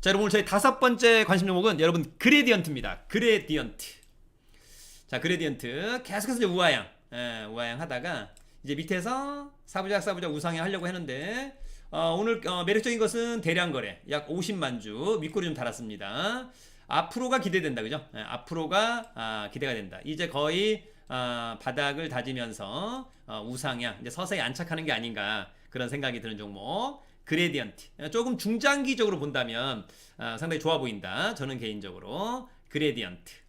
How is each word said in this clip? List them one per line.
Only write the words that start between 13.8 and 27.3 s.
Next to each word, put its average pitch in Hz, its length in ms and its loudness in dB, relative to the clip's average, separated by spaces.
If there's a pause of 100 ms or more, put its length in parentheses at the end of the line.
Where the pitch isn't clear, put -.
약 147 200 -2
오십만 156 500 -2
주 123 420 -2
윗골이 175 240 -2
좀 156 80 -2
달았습니다. 120 960 -4 (360)
앞으로가 240 540 2
기대된다, 156 420 0
그죠? 127 320 -6
예, 113 60 -10
앞으로가, 180 960 -2
아, 110 380 -6
기대가 131 220 -4
된다. 95 300 -10
이제 156 240 -4
거의, 185 560 0 (240)
아, 120 540 -4
바닥을 143 460 -2
다지면서, 127 1040 -6 (160)
어, 110 200 -10
우상향 120 540 -4
이제 120 100 -10
서서히 180 300 -4
안착하는 160 440 -4
게 147 80 0
아닌가 107 580 -4 (200)
그런 123 180 -4
생각이 131 320 -4
드는 110 160 -8
종목 113 680 -6 (220)
그레디언트. 143 600 0 (160)